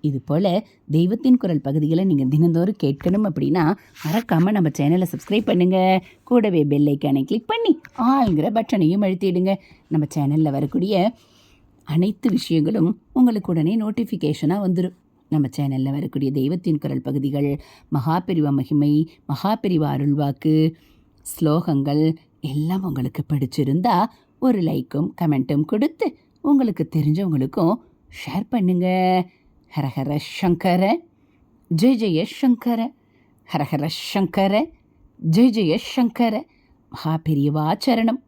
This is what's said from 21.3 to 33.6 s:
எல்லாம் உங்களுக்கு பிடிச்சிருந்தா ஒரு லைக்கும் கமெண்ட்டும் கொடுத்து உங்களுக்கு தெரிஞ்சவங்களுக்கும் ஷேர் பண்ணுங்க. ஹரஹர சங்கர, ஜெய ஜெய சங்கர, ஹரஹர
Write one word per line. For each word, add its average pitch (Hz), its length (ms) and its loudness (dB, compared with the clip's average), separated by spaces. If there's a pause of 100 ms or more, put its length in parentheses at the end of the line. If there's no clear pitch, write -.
எல்லாம் 160 420 -4
உங்களுக்கு 135 400 -6
பிடிச்சிருந்தா 151 720 0 (460)
ஒரு 240 180 2
லைக்கும் 151 540 -2
கமெண்ட்டும் 147 520 0
கொடுத்து 285 420 -2 (360)
உங்களுக்கு 254 440 2
தெரிஞ்சவங்களுக்கும் 156 840 0 (380)
ஷேர் - 360 -8
பண்ணுங்க. 185 400 0 (840)
ஹரஹர 139 400 -4 (160)
சங்கர, 180 560 0 (840)
ஜெய 202 260 4
ஜெய 185 340 0
சங்கர, 233 500 0 (680)
ஹரஹர 143 360 -4 (140)